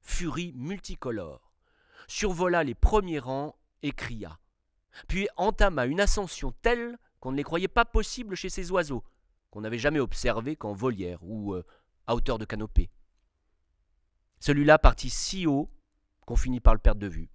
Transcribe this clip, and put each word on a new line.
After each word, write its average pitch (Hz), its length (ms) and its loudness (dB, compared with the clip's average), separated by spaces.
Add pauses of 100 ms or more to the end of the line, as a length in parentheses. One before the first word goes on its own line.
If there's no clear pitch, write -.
Furie 156 540 -4
multicolore, 120 960 -10 (560)
survola 175 560 0
les 123 100 -4
premiers 185 440 2
rangs 135 360 -6 (280)
et 143 100 -4
cria, 98 460 -12 (720)
puis 190 280 -2
entama 185 480 2
une 147 160 0
ascension 190 600 0
telle 240 340 0 (240)
qu'on 131 120 -6
ne 135 40 -2
les 143 60 -2
croyait 170 260 -4
pas 233 160 2
possibles 220 500 -2
chez - 140 -8
ces 175 220 -8
oiseaux, 151 340 -2 (460)
qu'on 104 100 -14
n'avait 110 160 -6
jamais 147 240 0
observés 117 560 -2
qu'en 107 160 -8
volière 95 500 -4
ou, 101 300 -8
euh, 90 100 -6 (440)
à 120 80 -2
hauteur 120 240 0
de 107 80 -8
canopée. - 420 -2 (1500)
Celui-là 147 380 6
partit 127 320 6
si - 360 -4
haut 143 240 0 (540)
qu'on 120 120 0
finit 127 240 2
par - 120 8
le 107 80 4
perdre 101 220 4
de 104 60 -4
vue. 82 260 -8